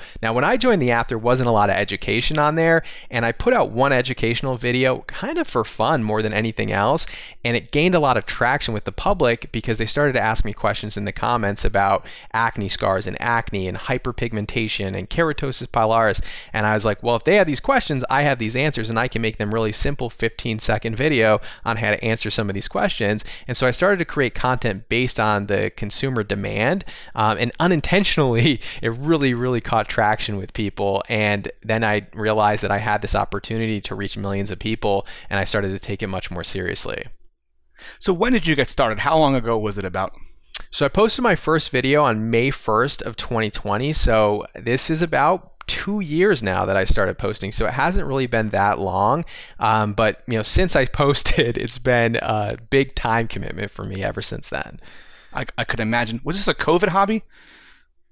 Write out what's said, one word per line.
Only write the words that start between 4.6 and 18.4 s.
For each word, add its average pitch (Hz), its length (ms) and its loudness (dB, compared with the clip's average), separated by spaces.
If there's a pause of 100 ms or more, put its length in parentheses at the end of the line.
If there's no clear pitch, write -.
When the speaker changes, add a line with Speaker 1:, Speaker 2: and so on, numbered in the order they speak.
Speaker 1:
kind 294 360 -6
of 339 100 -2
for 117 160 0
fun 123 400 0
more 107 180 0
than 107 120 -2
anything 107 400 -2
else, 110 340 2 (380)
and 117 100 0
it - 160 -4
gained 170 240 2
a 170 60 4
lot 131 160 4
of 101 80 -2
traction 123 480 0
with 101 100 -4
the - 80 -6
public 156 640 0
because 113 240 -2
they 113 80 0
started 143 280 2
to 120 80 2
ask 110 220 2
me 104 80 -2
questions 104 460 -4
in 104 80 -4
the 101 80 -4
comments 110 500 0
about 98 420 2 (280)
acne 113 340 0
scars 98 400 0
and 95 140 -8
acne 113 460 -2
and 92 100 -6
hyperpigmentation 110 1200 -4
and 95 120 -8
keratosis 143 580 -2
pilaris. 113 540 2 (300)
And 107 140 0
I 107 80 2
was 107 100 0
like, 107 180 0
"Well, 117 140 0
if 113 80 -4
they 180 120 4
have 196 120 6
these 143 140 -2
questions, 160 480 0
I 143 140 2
have 139 160 2
these 110 180 -2